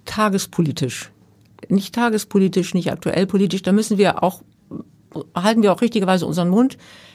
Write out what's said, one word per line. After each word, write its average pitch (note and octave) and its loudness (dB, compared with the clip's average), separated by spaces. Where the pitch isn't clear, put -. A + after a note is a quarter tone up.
tagespolitisch. F3+ -2
Nicht G3 -2
tagespolitisch, G3+ 0
nicht E3+ 0
aktuell - -2
politisch. F#3+ 0
Da F#3+ 0
müssen G#3+ 2
wir F#3+ 2
auch, F3+ -2
halten G#3+ 2
wir G3+ 4
auch G3+ 0
richtigerweise F#3+ 0
unseren E3+ -2
Mund. A#3+ 2